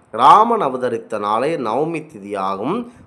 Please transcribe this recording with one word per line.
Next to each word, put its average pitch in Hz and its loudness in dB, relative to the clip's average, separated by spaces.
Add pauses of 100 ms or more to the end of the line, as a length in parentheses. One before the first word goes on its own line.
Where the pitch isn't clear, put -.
(140)
ராமன் 185 6
அவதரித்த 123 -6
நாளை 110 -2 (100)
நவமி 143 -4
திதியாகும், 101 -6 (300)